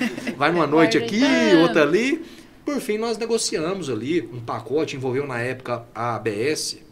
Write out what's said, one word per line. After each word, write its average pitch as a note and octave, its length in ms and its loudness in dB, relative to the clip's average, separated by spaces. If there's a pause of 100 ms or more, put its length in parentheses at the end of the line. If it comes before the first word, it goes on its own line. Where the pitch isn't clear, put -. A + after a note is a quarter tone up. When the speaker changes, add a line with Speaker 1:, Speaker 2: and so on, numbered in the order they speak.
(380)
Speaker 1:
vai C#3+ 120 2
numa E3+ 140 2
Speaker 2:
<laughs> - 20 2
Vai C#3 60 -2
Speaker 1:
noite D#3 260 6
aqui, G#3 240 0
Speaker 2:
ajeitando. A#3+ 420 6
Speaker 1:
outra E3 200 4
ali. A#3 400 2 (400)
Por C#4+ 160 -2
fim, A3 180 -2
nós A3+ 200 -4
negociamos G3 720 -2
ali B2+ 320 -2 (100)
um B2 80 -12
pacote, B2+ 560 -4
envolveu C3 320 -4
na B2 140 -6
época A#2+ 420 -6 (100)
a A#2 220 -4
A G#2 40 -6
B A2 300 -2
S. - 320 -6 (100)